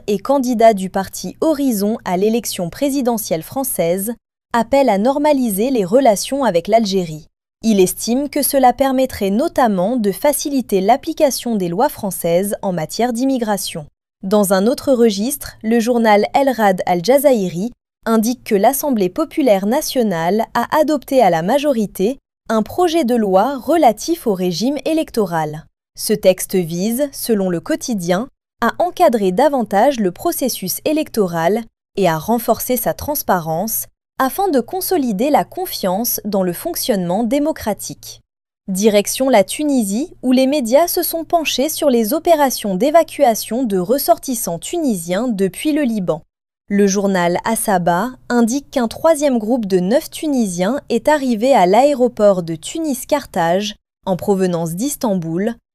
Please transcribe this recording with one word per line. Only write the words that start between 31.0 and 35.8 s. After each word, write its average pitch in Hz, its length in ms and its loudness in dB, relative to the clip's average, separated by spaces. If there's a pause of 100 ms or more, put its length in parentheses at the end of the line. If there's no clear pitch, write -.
et 190 120 2
à 160 100 0
renforcer 233 580 -2
sa 233 160 -2
transparence 185 920 -4 (320)
afin 269 300 -2
de 285 100 2
consolider 277 720 -2
la 208 140 0
confiance - 800 -6